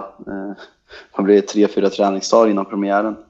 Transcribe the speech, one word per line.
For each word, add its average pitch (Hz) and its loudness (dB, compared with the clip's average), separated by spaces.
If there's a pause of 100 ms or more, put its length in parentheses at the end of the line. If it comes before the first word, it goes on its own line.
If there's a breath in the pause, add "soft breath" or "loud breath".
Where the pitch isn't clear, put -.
(280)
eh... 98 -12 (600 loud breath)
Han 98 -2
blir 101 6
tre, 104 0
fyra 98 -2
träningsdagar 101 0
innan 98 -2
premiären. 101 -2 (140)